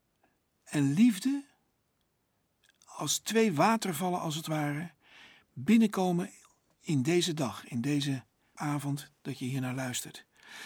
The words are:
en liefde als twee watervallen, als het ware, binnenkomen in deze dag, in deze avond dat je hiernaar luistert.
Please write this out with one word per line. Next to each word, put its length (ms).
en 300
liefde 520
als 320
twee 360
watervallen, 640
als 160
het 120
ware, 440
binnenkomen 760
in 240
deze 300
dag, 340
in 140
deze 420
avond 580
dat 180
je 60
hiernaar 300
luistert. 500